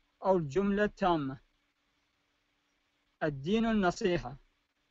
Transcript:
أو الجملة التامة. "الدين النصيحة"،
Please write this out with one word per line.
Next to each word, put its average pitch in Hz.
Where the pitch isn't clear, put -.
أو 190
الجملة 196
التامة. 165
"الدين 160
النصيحة"، 180